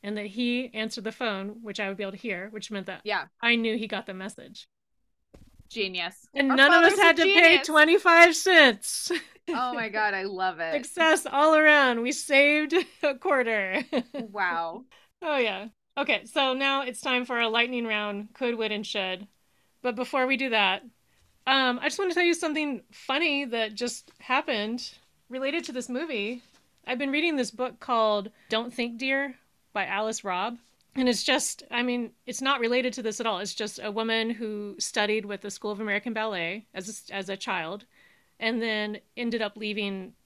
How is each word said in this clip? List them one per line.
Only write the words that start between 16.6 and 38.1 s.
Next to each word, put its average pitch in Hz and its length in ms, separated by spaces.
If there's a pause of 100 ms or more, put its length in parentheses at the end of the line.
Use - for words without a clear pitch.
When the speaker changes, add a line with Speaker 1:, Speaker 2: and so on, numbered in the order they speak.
Speaker 1:
it's 254 180
time 247 240
for 247 140
a 233 100
lightning 233 380
round, 208 480
could, 240 220
would, 214 160
and 208 120
should. 190 440 (540)
But 247 120
before 254 320
we 269 100
do 254 140
that, 202 320 (640)
um, 262 340
I - 40
just 302 160
wanna 370 120
tell 349 120
you 339 100
something 302 560
funny 285 540
that 220 320
just 240 420
happened 240 720 (380)
related 277 380
to 254 60
this 240 160
movie. 247 540 (420)
I've 247 140
been 277 140
reading 311 240
this 247 160
book 247 260
called 214 520 (180)
Don't 233 260
Think, 233 240
Dear 269 380 (360)
by 196 140
Alice 214 380
Robb. 202 340 (380)
And 254 120
it's 247 140
just, - 480
I 240 140
mean, 240 260 (160)
it's 254 160
not 269 160
related 240 360
to 254 80
this 214 180
at 226 60
all. 202 120
It's 196 160
just 208 260
a 208 120
woman 226 380
who 214 500
studied 214 440
with 202 180
the 208 100
School - 180
of 202 80
American 214 360
Ballet 208 600
as 190 340
a, - 60
as 196 140
a 196 80
child 190 480 (540)